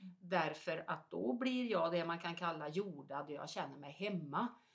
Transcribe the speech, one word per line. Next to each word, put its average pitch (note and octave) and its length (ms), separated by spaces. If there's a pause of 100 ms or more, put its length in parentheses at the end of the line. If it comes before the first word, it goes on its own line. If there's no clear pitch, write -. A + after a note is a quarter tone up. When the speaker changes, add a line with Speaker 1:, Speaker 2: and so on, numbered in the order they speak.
Speaker 1:
Mm. F#3 200
Speaker 2:
Därför E3 680
att D#3+ 240
då F#3+ 220
blir B3 380
jag E3+ 220
det E3+ 120
man E3+ 140
kan E3+ 160
kalla D#3+ 340
jordad D3 580
och D3+ 60
jag C#3+ 180
känner C#3 260
mig D3 160
hemma. F3+ 560 (260)